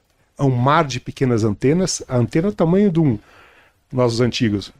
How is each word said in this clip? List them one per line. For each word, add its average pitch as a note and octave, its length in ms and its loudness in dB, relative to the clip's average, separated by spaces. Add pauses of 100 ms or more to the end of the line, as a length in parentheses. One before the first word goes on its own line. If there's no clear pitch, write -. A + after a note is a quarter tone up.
(400)
é C#3+ 40 0
um C3+ 120 2
mar C#3 300 2
de B2 160 -8
pequenas B2 420 -2
antenas. C3+ 640 -2
A C3 80 -6
antena C#3 320 0
é G#3 40 -2
do G#3 40 -10
tamanho F#3+ 340 2
de E3 120 0
um, B2+ 180 0 (720)
nós B2 220 0
os A2+ 80 -2
antigos, A2+ 580 -2